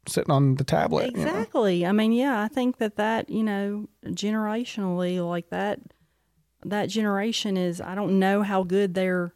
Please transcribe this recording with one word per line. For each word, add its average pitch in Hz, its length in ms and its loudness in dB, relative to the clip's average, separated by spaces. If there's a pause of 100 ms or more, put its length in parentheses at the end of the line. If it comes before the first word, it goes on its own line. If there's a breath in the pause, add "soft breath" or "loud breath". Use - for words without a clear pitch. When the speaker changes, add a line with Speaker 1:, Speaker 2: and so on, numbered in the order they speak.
Speaker 1:
sitting - 220 -2
on 139 240 6
the 135 100 0
tablet, 233 500 0
you - 120 -2
know? 302 60 0
Speaker 2:
Exactly. 220 520 0
I 180 80 2
mean, 214 200 4
yeah, 247 280 2
I 214 80 -2
think 254 300 -2
that 214 180 -2
that, 220 320 0
you 220 140 -2
know, 208 480 -2 (160)
generationally, 196 1200 -2
like, 170 240 -6
that, 196 300 -4 (840)
that 202 240 -2
generation 208 680 0
is, 180 240 -2
I 180 120 -10
don't 196 240 2
know 196 240 4
how 196 200 2
good 185 320 0
their 180 420 0